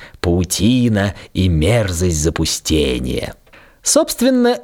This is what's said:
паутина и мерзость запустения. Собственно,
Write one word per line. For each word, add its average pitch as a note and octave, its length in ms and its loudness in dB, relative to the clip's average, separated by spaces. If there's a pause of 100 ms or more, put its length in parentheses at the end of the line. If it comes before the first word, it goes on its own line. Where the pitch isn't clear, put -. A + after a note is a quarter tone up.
(200)
паутина G2+ 920 0 (200)
и F#2 140 0
мерзость F2 720 0
запустения. E2 1120 -2 (500)
Собственно, B3 800 2